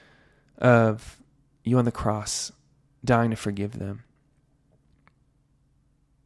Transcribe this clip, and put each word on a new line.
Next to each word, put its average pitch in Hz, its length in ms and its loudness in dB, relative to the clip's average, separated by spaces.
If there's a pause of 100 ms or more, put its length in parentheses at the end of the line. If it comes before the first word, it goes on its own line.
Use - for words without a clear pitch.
(600)
of 113 580 2 (460)
you 123 160 2
on 120 60 2
the 117 60 0
cross, - 600 -6 (520)
dying 117 280 2
to 110 40 -4
forgive 104 440 -8
them? 104 240 -12 (2250)